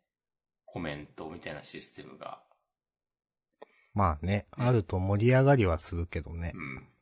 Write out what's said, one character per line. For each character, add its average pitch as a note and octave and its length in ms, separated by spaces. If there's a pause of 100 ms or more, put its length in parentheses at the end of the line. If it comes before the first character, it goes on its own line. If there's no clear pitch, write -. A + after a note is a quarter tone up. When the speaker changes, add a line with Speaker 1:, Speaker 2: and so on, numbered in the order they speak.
(680)
Speaker 1:
コ - 140
メ D2+ 160
ン D2 100 (100)
ト D#2+ 140
み E2+ 100
た F2 100
い D#2 40
な C#2+ 100
シ D2+ 160
ス - 140
テ - 120
ム - 120
が。 - 240 (1500)
Speaker 2:
ま F2 280
あ F2+ 40
ね、 G2 60
Speaker 1:
ね。 G2+ 180
Speaker 2:
あ B2 200
る A#2 120
と - 160
盛 G2+ 280
り B2 60
上 C3 120
が C#3 120
り A2+ 80
は E2 140
す - 160
る E2+ 120
け - 140
ど E2 140
ね。 E2+ 200
Speaker 1:
う F#2+ 40
ん。 C2+ 300 (140)